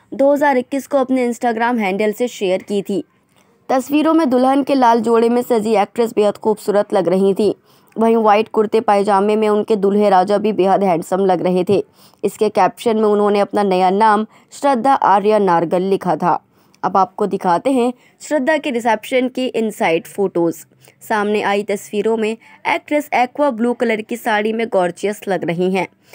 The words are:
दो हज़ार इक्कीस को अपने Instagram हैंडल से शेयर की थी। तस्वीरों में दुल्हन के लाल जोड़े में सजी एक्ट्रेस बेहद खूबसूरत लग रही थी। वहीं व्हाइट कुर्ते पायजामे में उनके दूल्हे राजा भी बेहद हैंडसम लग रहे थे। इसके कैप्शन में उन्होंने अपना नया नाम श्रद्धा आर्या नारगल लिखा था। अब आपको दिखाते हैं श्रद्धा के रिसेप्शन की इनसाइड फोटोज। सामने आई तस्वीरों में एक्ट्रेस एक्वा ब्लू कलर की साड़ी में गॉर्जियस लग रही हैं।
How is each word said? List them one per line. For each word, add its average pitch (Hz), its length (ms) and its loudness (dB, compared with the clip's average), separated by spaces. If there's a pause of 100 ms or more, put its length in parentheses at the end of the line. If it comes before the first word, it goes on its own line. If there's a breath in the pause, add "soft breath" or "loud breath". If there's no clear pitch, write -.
(120 soft breath)
दो 269 220 2
हज़ार 285 240 2
इक्कीस 254 300 -6
को 285 100 -2
अपने 254 300 0
Instagram 233 520 -2
हैंडल 208 320 -2
से 240 160 -4
शेयर 190 360 -4
की 202 180 -4
थी। 190 220 -4 (680 soft breath)
तस्वीरों 285 440 0
में 320 160 2
दुल्हन 262 340 2
के 285 120 -2
लाल 233 260 4
जोड़े 233 280 2
में 240 120 0
सजी 226 340 0
एक्ट्रेस 220 400 0
बेहद 202 220 0
खूबसूरत 208 560 -2
लग 190 140 2
रही 190 260 2
थी। 196 220 0 (400 soft breath)
वहीं 226 220 2
व्हाइट 214 300 2
कुर्ते 220 320 0
पायजामे 202 560 2
में 214 140 0
उनके 208 260 0
दूल्हे 208 340 2
राजा 190 280 2
भी 202 160 0
बेहद 190 300 2
हैंडसम 185 420 0
लग 180 160 0
रहे 180 280 0
थे। 196 140 2 (400 soft breath)
इसके 208 260 -2
कैप्शन 214 480 0
में 220 60 0
उन्होंने 208 360 2
अपना 202 240 0
नया 185 260 2
नाम 214 360 2 (260 soft breath)
श्रद्धा 269 420 0
आर्या 208 460 2
नारगल 180 420 0
लिखा 185 340 -2
था। 165 280 -2 (400 soft breath)
अब 190 140 0
आपको 196 300 0
दिखाते 190 440 -2
हैं 247 200 0 (300 soft breath)
श्रद्धा 294 360 0
के 294 140 -6
रिसेप्शन 240 560 -2
की 254 180 -4
इनसाइड 208 640 -2
फोटोज। 170 480 -2 (460 soft breath)
सामने 208 400 -2
आई 202 220 -2
तस्वीरों 208 540 -4
में 220 140 -4 (360 loud breath)
एक्ट्रेस 302 460 -2
एक्वा 254 380 0
ब्लू 240 220 -2
कलर 226 280 -2
की 233 160 -10
साड़ी 220 360 -2
में 226 140 -4
गॉर्जियस 190 600 -2
लग 180 180 -4
रही 180 280 -2
हैं। 185 140 -2 (280 soft breath)